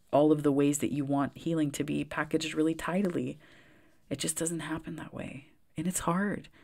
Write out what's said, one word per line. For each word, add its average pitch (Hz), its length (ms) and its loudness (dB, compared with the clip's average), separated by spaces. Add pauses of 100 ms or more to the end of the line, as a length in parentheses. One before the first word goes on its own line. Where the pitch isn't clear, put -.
(120)
all 151 200 8
of 151 100 2
the 147 100 4
ways 143 260 4
that - 140 0
you 143 120 -2
want 139 340 -2
healing 160 320 0
to 143 140 -2
be 143 200 -2
packaged 156 500 -2
really 160 200 2
tidily. 160 640 -2 (720)
It - 80 -4
just 165 180 -4
doesn't 165 240 -2
happen 156 360 -8
that 147 180 -12
way. - 320 -10 (320)
And 160 80 -2
it's 185 140 -2
hard. 190 480 -2 (160)